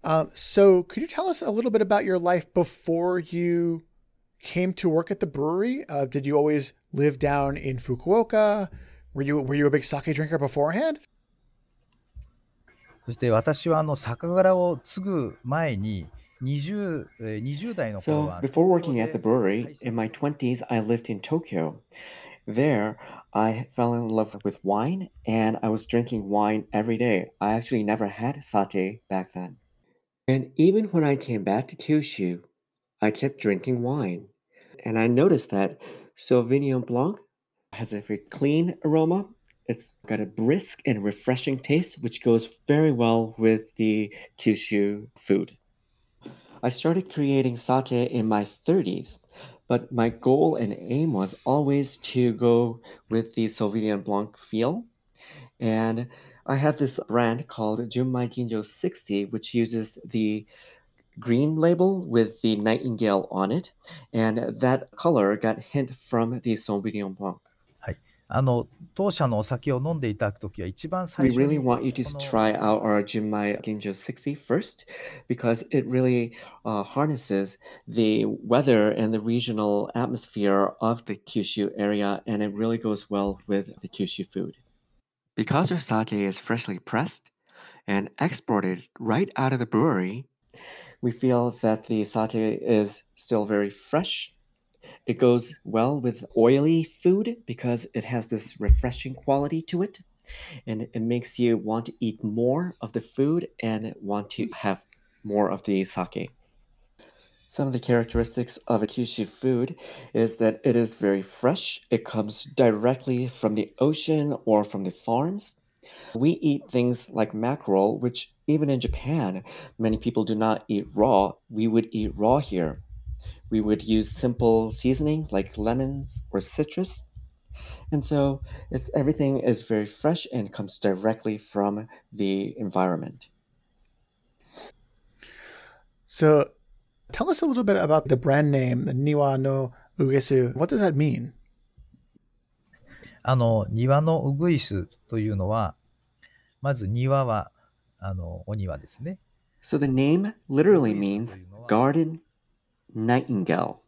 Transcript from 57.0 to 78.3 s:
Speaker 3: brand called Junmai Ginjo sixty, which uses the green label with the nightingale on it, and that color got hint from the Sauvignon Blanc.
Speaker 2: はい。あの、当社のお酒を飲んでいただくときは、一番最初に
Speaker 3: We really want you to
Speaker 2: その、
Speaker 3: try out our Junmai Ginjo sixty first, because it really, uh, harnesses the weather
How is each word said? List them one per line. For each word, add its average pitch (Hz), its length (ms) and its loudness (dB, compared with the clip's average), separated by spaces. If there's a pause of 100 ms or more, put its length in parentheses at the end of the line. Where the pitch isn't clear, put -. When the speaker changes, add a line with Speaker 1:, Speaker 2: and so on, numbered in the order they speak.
Speaker 3:
brand 120 380 0
called 107 420 -4
Junmai 123 400 -2
Ginjo 113 340 -4
sixty, - 600 -4
which 107 280 -8
uses 113 520 -2
the 107 420 -2 (720)
green 143 380 2
label 175 480 2
with 113 360 2
the 110 140 2
nightingale 107 760 0
on 95 220 0
it, 175 200 -4 (420)
and 113 460 0
that 127 360 2
color 107 400 2
got 110 240 -2
hint 131 320 -4 (180)
from 117 300 0
the 117 140 -2
Sauvignon 101 640 -4
Blanc. 95 200 -8 (420)
Speaker 2:
は - 120 -10
い。 - 60 -8 (320)
あ 135 120 0
の、 123 260 0 (260)
当 196 180 0
社 151 160 0
の 110 120 0
お 107 40 -2
酒 139 280 -4
を 127 120 0
飲 165 120 -4
ん 151 40 -6
で 123 100 -2
い 104 60 -2
た 107 120 -2
だ 101 60 -2
く - 60 -16
と 98 100 -10
き 101 120 -12
は、 90 60 -6
一 101 200 -10
番 185 200 -6
最 135 220 2
初 120 60 2
に 135 120 4
Speaker 3:
We 151 100 2
really 139 40 0
want 123 220 2
you 127 80 0
to 127 120 -4
Speaker 2:
そ - 100 -8
の、 - 60 -12
Speaker 3:
try 110 380 2
out 107 240 2
our 104 220 2
Junmai 104 580 -2
Ginjo 104 320 -6
sixty 143 420 -8
first, - 500 -4 (420)
because 120 440 -2
it 139 180 0
really, 123 440 2 (320)
uh, 107 180 -2
harnesses 123 720 -2 (300)
the 107 380 2
weather 110 640 4